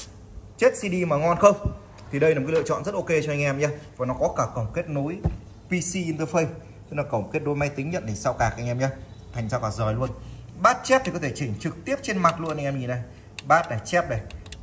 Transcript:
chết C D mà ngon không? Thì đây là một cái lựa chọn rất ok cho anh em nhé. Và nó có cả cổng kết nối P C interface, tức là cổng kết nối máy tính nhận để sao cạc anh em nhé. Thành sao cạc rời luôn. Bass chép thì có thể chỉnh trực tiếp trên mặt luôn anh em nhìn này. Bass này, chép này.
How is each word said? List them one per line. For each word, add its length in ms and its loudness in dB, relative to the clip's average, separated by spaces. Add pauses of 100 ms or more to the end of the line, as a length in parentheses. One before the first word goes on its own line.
(560)
chết 140 6
C 100 -2
D 140 0 (120)
mà 100 2
ngon 220 4
không? 180 10 (560)
Thì 60 -2
đây 160 6
là 60 2
một 60 -2
cái 100 0
lựa 100 2
chọn 180 0
rất 100 -4
ok 140 -2
cho 240 2
anh 80 0
em 180 0
nhé. 100 2 (280)
Và 100 -2
nó 80 0
có 220 0
cả 180 2
cổng 200 -2
kết 140 -2
nối 300 -2 (480)
P 40 -20
C 240 0
interface, 520 0 (440)
tức 60 -6
là 60 0
cổng 280 -2
kết 120 -2
nối 140 0
máy 120 0
tính 220 -4
nhận 160 -4
để 80 -4
sao 180 0
cạc 240 2
anh 100 -6
em 120 -2
nhé. 100 2 (440)
Thành 160 -4
sao 120 -2
cạc 120 -2
rời 220 0
luôn. 160 -2 (520)
Bass 220 6
chép 200 6
thì 80 -2
có 60 -6
thể 160 -2
chỉnh 260 -2
trực 240 -6
tiếp 180 0
trên 160 -2
mặt 220 4
luôn 160 -2
anh 80 -4
em 160 -2
nhìn 80 -4
này. 140 -4 (460)
Bass 220 6
này, 140 -2
chép 260 0
này. 100 0 (420)